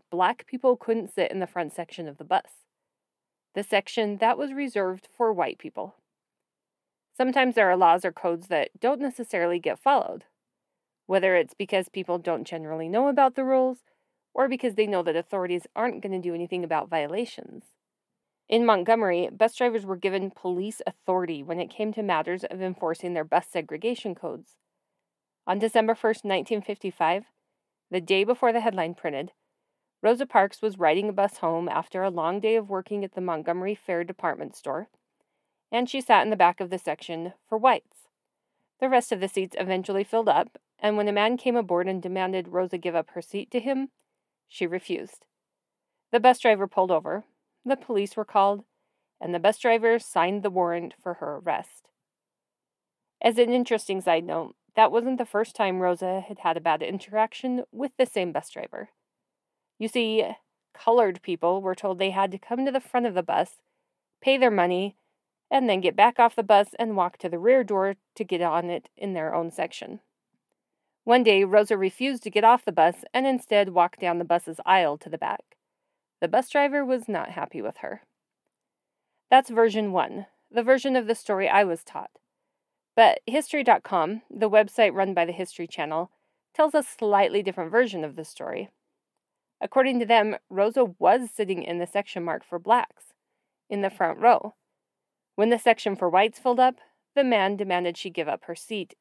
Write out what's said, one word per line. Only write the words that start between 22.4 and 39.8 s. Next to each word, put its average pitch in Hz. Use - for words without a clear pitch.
of -
enforcing 180
their 160
bus 160
segregation 175
codes. -
On 190
December 220
first, 220
nineteen 202
fifty-five, 190
the 180
day 190
before 240
the 233
headline 185
printed, 151
Rosa 240
Parks 233
was 190
riding 170
a 208
bus 196
home 165
after 165
a 190
long 175
day 220
of 214
working 196
at 190
the 190
Montgomery 180
Fair 175
department 170
store, 147
and 247
she 269
sat 214
in 214
the 214
back 175
of 180
the 185
section 170
for 220
whites. 226
The 262
rest 247
of 196
the 190
seats 190
eventually 190